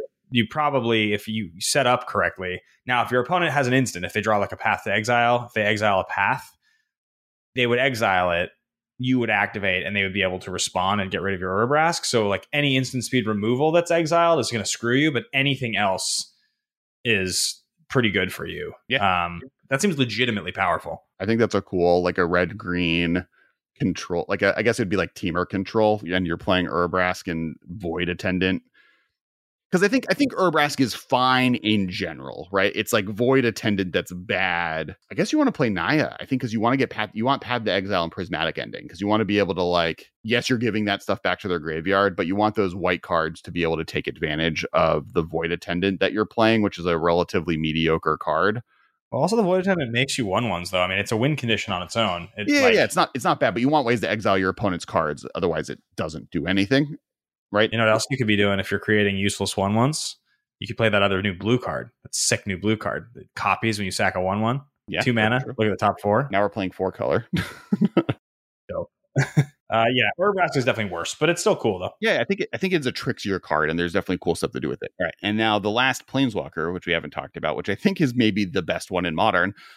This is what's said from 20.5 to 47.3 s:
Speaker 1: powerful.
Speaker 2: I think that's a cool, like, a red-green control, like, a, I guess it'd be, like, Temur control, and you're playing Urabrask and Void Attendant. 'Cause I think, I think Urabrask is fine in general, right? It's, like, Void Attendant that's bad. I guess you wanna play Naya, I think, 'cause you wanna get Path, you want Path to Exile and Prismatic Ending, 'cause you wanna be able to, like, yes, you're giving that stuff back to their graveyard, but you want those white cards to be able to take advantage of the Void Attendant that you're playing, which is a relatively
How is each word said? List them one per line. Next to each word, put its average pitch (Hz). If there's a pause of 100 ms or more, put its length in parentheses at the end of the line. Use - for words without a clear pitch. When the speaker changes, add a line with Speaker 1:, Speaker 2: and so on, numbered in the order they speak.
Speaker 1:
powerful. 82 (160)
Speaker 2:
I 98
think 113
that's 110
a 98
cool, 87
like, 87
a 90
red-green 87 (520)
control, 87
like, 98
a, 98
I 110
guess 113
it'd 113
be, 98
like, 87
Temur 87
control, 107
and 92
you're 82
playing 90
Urabrask 90
and 82 (120)
Void 87
Attendant. 90 (1120)
'Cause 180
I 202
think, 247
I 190
think 277
Urabrask 151
is 127
fine 127
in 104
general, 78
right? 98
It's, -
like, 107
Void 120
Attendant 101
that's 90
bad. 87 (160)
I 101
guess 175
you 302
wanna 277
play 135
Naya, 104 (100)
I -
think, 127
'cause 113
you 113
wanna 117
get 123
Path, 110
you 110
want 135
Path 117
to 98
Exile 95
and 82
Prismatic 82
Ending, 55
'cause 85
you 101
wanna 107
be 101
able 92
to, 90
like, 85 (100)
yes, 117
you're 123
giving 110
that 101
stuff -
back 90
to 98
their 90
graveyard, 85
but 87
you 95
want 107
those 95
white 90
cards 82
to -
be 85
able 80
to 78
take -
advantage 78 (100)
of 80
the 85
Void 82
Attendant 90
that 95
you're 107
playing, 110
which 98
is 85
a 85
relatively 85